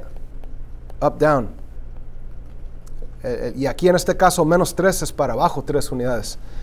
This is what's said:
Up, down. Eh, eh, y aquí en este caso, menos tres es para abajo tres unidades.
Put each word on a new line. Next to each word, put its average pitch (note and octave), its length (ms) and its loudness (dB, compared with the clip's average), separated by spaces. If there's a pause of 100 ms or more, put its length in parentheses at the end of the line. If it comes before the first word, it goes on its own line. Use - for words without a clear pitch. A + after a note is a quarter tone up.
(1000)
Up, C#3+ 180 0
down. C#3+ 300 4 (1700)
Eh, A#2+ 300 -4
eh, - 40 -
y C3+ 100 0
aquí E3 220 4
en F3+ 80 8
este F3 200 2
caso, F3 280 6
menos E3+ 300 4
tres F3+ 280 2
es D3 100 -4
para C3 200 0
abajo D#3 300 2
tres C#3 300 0
unidades. B2 460 -2 (240)